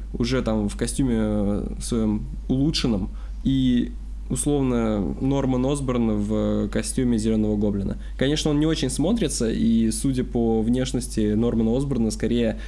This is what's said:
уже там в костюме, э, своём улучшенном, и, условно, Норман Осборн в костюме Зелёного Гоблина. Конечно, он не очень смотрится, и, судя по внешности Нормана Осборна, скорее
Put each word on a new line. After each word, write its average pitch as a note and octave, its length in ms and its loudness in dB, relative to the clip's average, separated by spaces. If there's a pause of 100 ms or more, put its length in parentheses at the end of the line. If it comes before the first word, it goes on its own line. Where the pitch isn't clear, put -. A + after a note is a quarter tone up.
(120)
уже A#2+ 300 0
там G#2+ 260 0
в - 80 -6
костюме, A#2+ 420 0
э, G#2 480 0 (140)
своём A2 400 0 (280)
улучшенном, B2+ 600 0 (360)
и, B2+ 480 2 (380)
условно, B2 720 0 (220)
Норман C3 420 2
Осборн C3 540 0
в G#2 500 0
костюме A#2+ 480 0
Зелёного A2 400 2
Гоблина. G2+ 400 0 (220)
Конечно, D3 320 0
он D3 100 2
не D3+ 60 2
очень D#3 240 0
смотрится, C#3+ 600 0
и, A2+ 400 2
судя B2+ 340 0
по A2+ 360 2
внешности A#2+ 760 0
Нормана A2+ 400 2
Осборна, C3 360 0
скорее A2+ 580 0